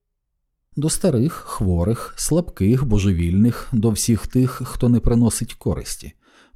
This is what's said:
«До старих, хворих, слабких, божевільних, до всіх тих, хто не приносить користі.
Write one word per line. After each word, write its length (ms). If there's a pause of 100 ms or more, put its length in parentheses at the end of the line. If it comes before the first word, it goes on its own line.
(760)
«До 140
старих, 420
хворих, 840
слабких, 720
божевільних, 840
до 180
всіх 360
тих, 380
хто 240
не 120
приносить 540
користі. 580 (440)